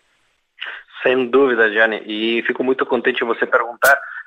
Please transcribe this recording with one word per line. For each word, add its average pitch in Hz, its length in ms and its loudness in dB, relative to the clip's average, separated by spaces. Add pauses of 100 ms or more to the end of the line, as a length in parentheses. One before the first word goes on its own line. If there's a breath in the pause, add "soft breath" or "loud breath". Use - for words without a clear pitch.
(1040 loud breath)
Sem 127 240 2
dúvida, 120 420 4
Jane, 110 360 0
e 110 380 -2
fico 127 200 -4
muito 131 220 0
contente 127 360 -2
em 120 60 -2
você 117 180 -2
perguntar. 120 540 2 (260 loud breath)